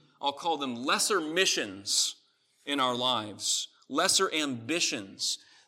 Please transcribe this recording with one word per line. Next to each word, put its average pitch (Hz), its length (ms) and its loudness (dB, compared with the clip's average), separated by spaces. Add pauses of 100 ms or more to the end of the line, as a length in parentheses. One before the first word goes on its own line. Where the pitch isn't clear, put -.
(200)
I'll 139 140 0
call 165 240 0
them 131 180 -2
lesser 180 440 2
missions 151 960 0 (500)
in 143 120 -2
our 127 160 2
lives, 113 760 -2 (200)
lesser 185 440 2
ambitions. 131 1080 -2 (300)